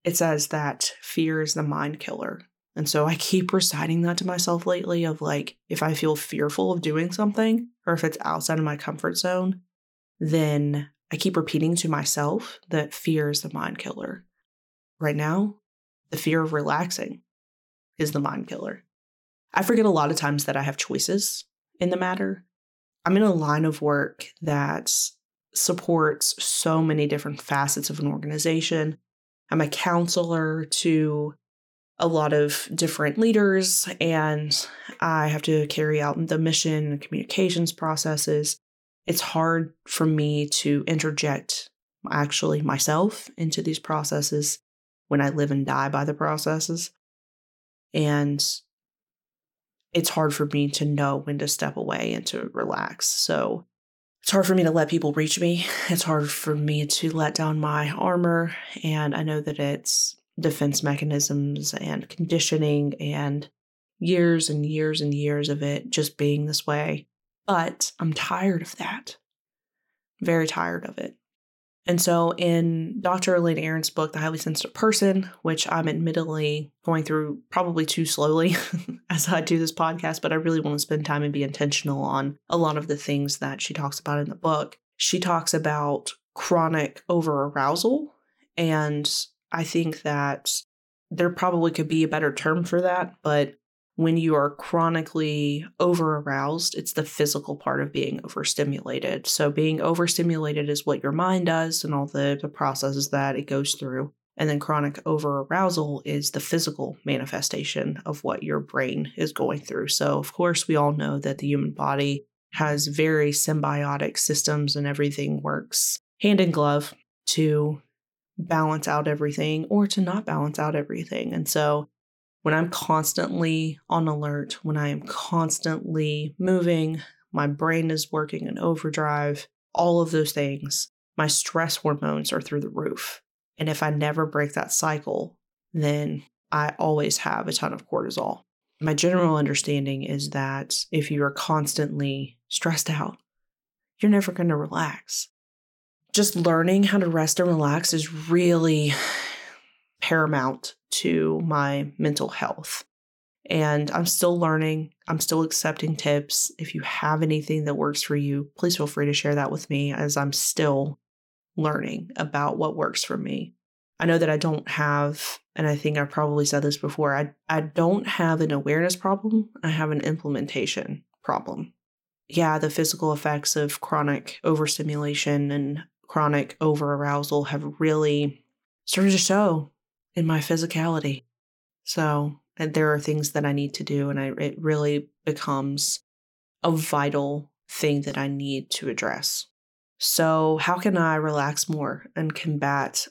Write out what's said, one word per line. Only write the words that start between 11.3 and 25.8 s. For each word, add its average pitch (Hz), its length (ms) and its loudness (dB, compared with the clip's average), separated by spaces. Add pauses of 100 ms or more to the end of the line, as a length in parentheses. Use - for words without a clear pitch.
repeating 160 400 0
to 170 120 -2
myself 147 680 -2 (100)
that 151 240 -2
fear 151 380 0
is 147 120 -2
the 151 120 -10
mind - 240 -6
killer. - 460 -10 (760)
Right 147 160 0
now, 175 440 0 (520)
the 143 60 -6
fear 160 260 2
of 156 100 -2
relaxing 151 680 -2 (760)
is 151 140 -2
the 147 80 0
mind 143 280 -4
killer. - 360 -10 (680)
I 190 100 2
forget 220 240 4
a 202 40 6
lot 151 200 4
of 160 60 0
times 147 280 0
that 139 120 -2
I 139 60 -2
have 139 140 -4
choices - 680 -2 (360)
in 180 100 2
the 180 60 0
matter. 185 480 -2 (600)
I'm 180 120 4
in 214 80 6
a 202 80 6
line 156 320 2
of 151 180 0
work 143 440 0 (160)
that 143 500 0 (640)
supports 160 880 0